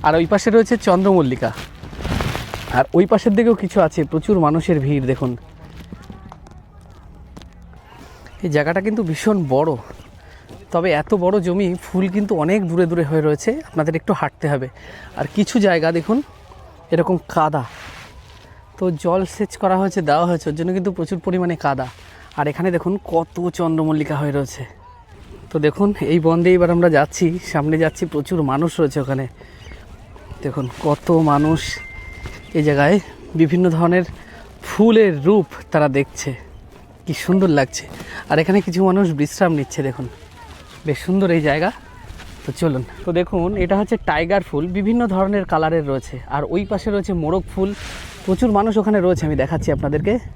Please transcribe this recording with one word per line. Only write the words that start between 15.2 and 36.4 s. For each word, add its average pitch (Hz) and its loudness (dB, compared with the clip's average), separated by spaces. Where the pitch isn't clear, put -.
কিছু 208 0
জায়গা 170 2
দেখুন 208 0
এরকম 170 2
কাদা, 156 0
তো 185 0
জল 180 0
সেচ - -6
করা 185 2
হয়েছে, 190 0
দেওয়া 151 2
হয়েছে, 165 -2
ওর 151 -6
জন্য 170 -2
কিন্তু 190 -2
প্রচুর 180 -6
পরিমাণে 180 -2
কাদা। 135 -2
আর 147 0
এখানে 170 -2
দেখুন 180 -2
কত 170 -2
চন্দ্রমল্লিকা 156 -2
হয়ে 147 -2
রয়েছে। 135 -4
তো 165 -4
দেখুন 190 2
এই 165 2
বন 165 2
দিয়ে 180 6
এবার 175 4
আমরা 175 4
যাচ্ছি, 160 2
সামনে 156 2
যাচ্ছি, 160 0
প্রচুর 156 -2
মানুষ 147 0
রয়েছে 151 0
ওখানে। 135 -4
দেখুন 131 -6
কত 147 0
মানুষ 156 2
এই 151 2
জায়গায় 147 4
বিভিন্ন 175 4
ধরনের 170 4
ফুলের 214 6
রূপ 196 6
তারা 151 4
দেখছে, - -4